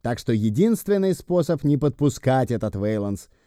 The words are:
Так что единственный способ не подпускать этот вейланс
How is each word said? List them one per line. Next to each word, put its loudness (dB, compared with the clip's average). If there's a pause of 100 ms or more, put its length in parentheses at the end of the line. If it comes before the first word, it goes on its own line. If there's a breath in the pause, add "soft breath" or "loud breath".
Так -4
что -2
единственный 2
способ 0
не 2
подпускать 0
этот -4
вейланс -4 (180)